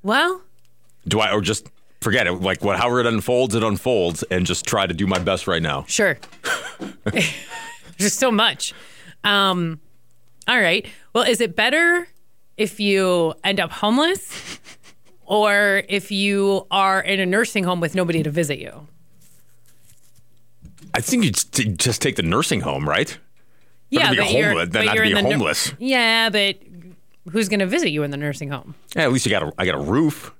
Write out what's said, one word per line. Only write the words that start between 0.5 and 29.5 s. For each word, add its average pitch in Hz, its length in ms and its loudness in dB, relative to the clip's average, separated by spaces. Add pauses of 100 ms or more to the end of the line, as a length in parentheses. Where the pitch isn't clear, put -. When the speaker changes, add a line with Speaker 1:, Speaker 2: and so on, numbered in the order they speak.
Speaker 2:
Do 101 140 2
I, 101 120 2
or 104 100 2
just 101 240 -2 (340)
forget 113 260 2
it? 90 60 2
Like, 92 320 -2
what, 98 140 2
however 123 220 2
it 117 60 2
unfolds, 120 480 2
it 110 80 2
unfolds, 101 680 0
and 90 160 0
just 87 180 -2
try 98 220 0
to 87 80 -4
do 95 120 -2
my 92 120 0
best 92 280 0
right 85 160 0
now. 71 260 -4
Speaker 1:
Sure. 185 280 0 (560)
<laughs> - 1300 -8
There's - 160 0
so 262 160 2
much. 214 420 0 (520)
Um, 185 560 2 (680)
all 240 140 2
right. 185 260 2 (260)
Well, 240 120 2
is 233 180 0
it 220 120 -2
better 339 540 2 (480)
if 214 240 -4
you 185 540 2 (100)
end 196 160 0
up 170 120 -2
homeless - 840 -2 (680)
or 202 640 2
if 196 220 -2
you 196 600 2
are 190 300 2
in 196 200 -2
a 185 60 0
nursing 202 380 0
home 180 160 0
with 165 140 -2
nobody 170 280 2
to 156 80 -2
visit 147 280 0
you? - 280 -16 (2000)
Speaker 2:
I - 60 0
think 240 240 0
you 131 60 2
just, 107 460 -2
just - 260 0
take - 140 0
the 98 60 -2
nursing 98 380 2
home, 73 280 -2
right? 92 280 0 (720)
Speaker 1:
Yeah, 285 200 2
Speaker 2:
Better - 20 -
be - 60 2
Speaker 1:
but 202 140 0
you're, 214 160 4
Speaker 2:
homeless 87 200 0
than 165 40 -6
Speaker 1:
but 110 140 2
Speaker 2:
not 104 80 2
Speaker 1:
you're 220 100 2
Speaker 2:
be 214 60 4
Speaker 1:
in - 60 4
the 202 60 4
nu- 123 80 2
Speaker 2:
homeless. 110 480 0
Speaker 1:
Yeah, 226 520 2
but 196 260 0 (720)
who's 202 180 0
gonna 196 180 0
visit 247 240 0
you 151 120 0
in 143 80 -2
the 139 60 -6
nursing 143 320 -4
home? 143 260 -10 (200)
Speaker 2:
Yeah, 160 80 0
at 127 100 4
least 127 140 2
you 104 40 0
got 95 120 2
a, 76 160 -4